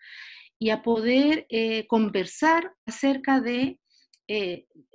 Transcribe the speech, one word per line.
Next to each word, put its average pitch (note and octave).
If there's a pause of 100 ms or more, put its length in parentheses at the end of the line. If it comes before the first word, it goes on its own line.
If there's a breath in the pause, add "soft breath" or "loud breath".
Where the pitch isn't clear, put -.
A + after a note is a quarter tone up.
(580 loud breath)
y A3
a G#3+
poder, B3
eh, A3
conversar A#3 (140)
acerca C4+
de, B3 (500 soft breath)
eh, G3 (280)